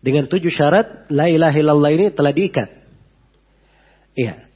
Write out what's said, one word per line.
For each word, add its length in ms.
Dengan 240
tujuh 240
syarat, 640
la 160
ilaha 320
illallah 320
ini 160
telah 240
diikat. 460
Iya. 360